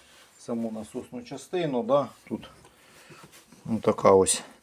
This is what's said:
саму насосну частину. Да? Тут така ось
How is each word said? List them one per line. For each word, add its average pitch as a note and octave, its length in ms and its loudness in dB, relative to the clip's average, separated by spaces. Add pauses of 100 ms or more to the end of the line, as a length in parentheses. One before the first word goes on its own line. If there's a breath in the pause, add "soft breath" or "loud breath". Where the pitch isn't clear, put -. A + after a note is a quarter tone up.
(400 soft breath)
саму A#2 320 -8
насосну A#2 500 -12
частину. C#3+ 640 -6
Да? C3 240 0 (200)
Тут - 220 -10 (1300 soft breath)
така G#2 300 4
ось F#2+ 300 6 (220 soft breath)